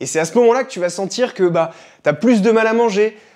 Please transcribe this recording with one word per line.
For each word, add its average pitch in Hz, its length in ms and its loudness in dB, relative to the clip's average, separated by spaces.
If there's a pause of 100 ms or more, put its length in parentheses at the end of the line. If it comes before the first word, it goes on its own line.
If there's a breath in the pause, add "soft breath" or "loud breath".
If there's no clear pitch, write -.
Et 139 40 -8
c'est 156 140 -4
à 165 60 0
ce 165 120 -2
moment-là 240 280 2
que 262 40 -20
tu 180 120 -10
vas 175 80 -2
sentir 196 440 -6
que, 190 100 -2
bah, 165 280 0 (320 loud breath)
t'as 151 80 2
plus 220 300 2
de 226 100 2
mal 220 160 2
à 220 60 0
manger, 214 440 0 (180 soft breath)